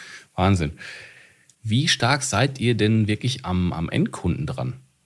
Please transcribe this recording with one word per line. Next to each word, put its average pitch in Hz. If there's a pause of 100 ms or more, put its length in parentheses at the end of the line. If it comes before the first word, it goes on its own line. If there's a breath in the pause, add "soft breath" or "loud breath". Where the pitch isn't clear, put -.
(340 loud breath)
Wahnsinn. 90 (880 loud breath)
Wie 120
stark 135
seid 135
ihr 120
denn 107
wirklich 107
am, 90
am 82
Endkunden -
dran? - (320)